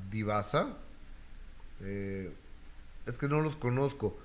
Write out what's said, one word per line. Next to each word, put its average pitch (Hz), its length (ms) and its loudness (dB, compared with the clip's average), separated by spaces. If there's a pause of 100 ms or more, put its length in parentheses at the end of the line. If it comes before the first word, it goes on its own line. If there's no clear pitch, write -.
Divasa. 107 600 4 (1120)
Eh, 98 500 -2 (760)
es 123 120 -2
que 143 100 2
no 151 140 6
los 156 160 2
conozco. 127 680 4